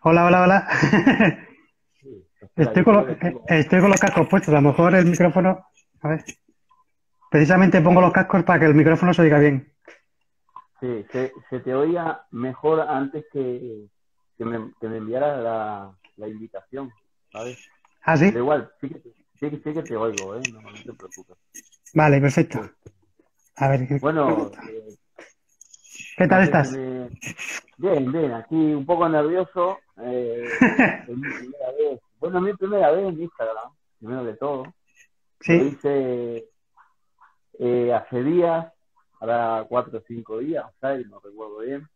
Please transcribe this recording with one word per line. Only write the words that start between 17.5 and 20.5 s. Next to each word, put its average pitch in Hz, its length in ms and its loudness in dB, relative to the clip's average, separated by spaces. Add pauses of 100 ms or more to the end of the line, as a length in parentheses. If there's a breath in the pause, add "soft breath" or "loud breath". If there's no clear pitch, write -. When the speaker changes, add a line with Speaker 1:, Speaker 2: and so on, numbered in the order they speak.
Speaker 1:
¿Ah, 160 160 2
sí? 170 120 6
Speaker 2:
Pero 117 100 -4
igual, 139 320 -2 (100)
sí 135 80 -12
que 160 100 -18
te, - 100 -20 (300)
sí, 147 240 -10
sí 151 100 -10
que 156 100 -8
te - 120 -10
oigo, 104 420 -6
¿eh? 123 40 -14 (100)